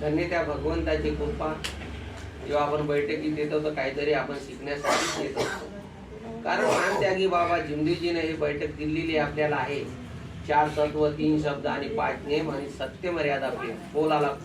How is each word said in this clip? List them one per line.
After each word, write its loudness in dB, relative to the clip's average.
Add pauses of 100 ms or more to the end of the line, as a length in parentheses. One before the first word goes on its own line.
धन्य 2
त्या 2
भगवंताची 0
कृपा. -2 (920)
जेव्हा 2
आपण 0
बैठकीत 0
येतो 2
तर 0
काहीतरी 0
आपण 0 (120)
शिकण्यासाठी 0
येतो. 0 (1000)
कारण 2
महान 4
त्यागी 4
बाबा 4
जिमदेवजीने 0
ही 0
बैठक 0
दिलेली 0
आपल्याला 2
आहे. -2 (640)
चार 6
तत्व, 2
तीन 4
शब्द -2
आणि -2
पाच 0 (120)
नेम 0
आणि -4
सत्य -6
मर्यादा 2
प्रेम. -4 (160)
बोलाला 4 (160)